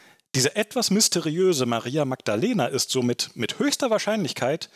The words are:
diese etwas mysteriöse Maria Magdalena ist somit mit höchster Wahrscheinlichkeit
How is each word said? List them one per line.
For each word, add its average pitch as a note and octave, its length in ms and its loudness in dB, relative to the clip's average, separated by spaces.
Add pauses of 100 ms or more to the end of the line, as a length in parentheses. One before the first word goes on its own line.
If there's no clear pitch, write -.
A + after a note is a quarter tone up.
(360)
diese C3 200 2
etwas A3 360 0
mysteriöse F3 760 2
Maria B2 400 0
Magdalena C3 640 0
ist C3 240 -2
somit B2 420 0
mit - 260 -4
höchster C#4 300 0
Wahrscheinlichkeit F#3 880 -2